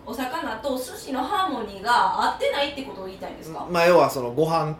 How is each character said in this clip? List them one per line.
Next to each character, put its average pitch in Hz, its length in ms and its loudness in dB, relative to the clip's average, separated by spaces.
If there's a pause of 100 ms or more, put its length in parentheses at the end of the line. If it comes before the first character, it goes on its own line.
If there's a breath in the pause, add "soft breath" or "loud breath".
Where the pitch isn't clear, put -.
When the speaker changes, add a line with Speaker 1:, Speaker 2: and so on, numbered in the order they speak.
Speaker 1:
お - 80 -12
魚 262 460 -6
と 269 180 -4
寿 - 220 -8
司 285 160 -8
の 254 80 -2
ハ 392 260 0
ー 302 60 -2
モ 233 80 -4
ニ 196 180 -8
ー 185 40 -10
が 240 480 4
合 - 0 -
っ - 80 -8
て 277 100 2
な 285 140 0
い 294 80 -2
っ 285 40 -12
て 269 60 -8
こ 208 140 -10
と 185 80 -10
を - 20 -8
言 190 80 -10
い 185 60 -16
た 175 100 -10
い 160 40 -12
ん - 40 -14
で - 60 -16
す 160 100 -12
か？ 151 160 -8
Speaker 2:
ま 175 120 2
あ、 170 40 6
要 175 140 8
は 135 100 6
そ 135 120 -4
の 120 100 -4
ご 151 160 2
飯 156 320 0